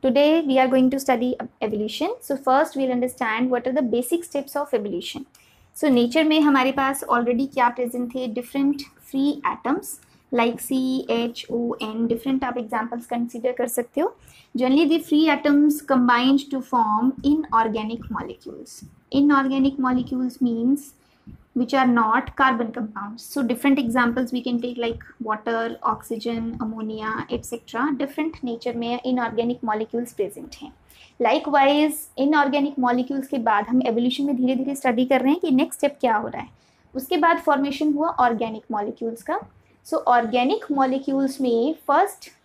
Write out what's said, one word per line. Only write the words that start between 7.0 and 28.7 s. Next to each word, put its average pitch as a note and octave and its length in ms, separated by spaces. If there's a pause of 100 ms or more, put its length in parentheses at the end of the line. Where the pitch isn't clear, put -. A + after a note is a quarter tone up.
already A#3+ 500
क्या B3 160
प्रेजेंट B3 460
थे? B3+ 120
Different C4+ 540
free - 520 (180)
atoms C#4+ 340 (500)
like A#3 240
सी, C4 500
एच, A#3 420
ओ, A#3 300
एन, A3 260
डिफरेंट C4 360
आप B3 140
एग्जांपल्स A#3 480
कंसीडर A#3+ 460
कर B3 160
सकते A#3+ 340
हो। G4 140 (420)
Generally C#4 400
the D#4 120
free D4+ 280
atoms D4 360 (180)
combined B3+ 500 (120)
to C4 60
form A#3 520 (140)
inorganic A3+ 760 (180)
molecules। - 680 (300)
Inorganic C4+ 640 (100)
molecules B3+ 540
means A#3+ 360 (800)
which B3 160
are C4 200
not A#3 300 (180)
carbon A#3+ 260 (100)
compounds। G#3+ 420
So - 240
different B3+ 360
examples A#3+ 540
we B3 140
can B3 100
take A#3+ 200 (100)
like A#3 120 (280)
water, A3+ 420 (240)
oxygen, A#3 640
ammonia, A3 520 (240)
et A#3+ 120
cetera। A#3+ 520
Different D4 340 (140)
nature A#3 300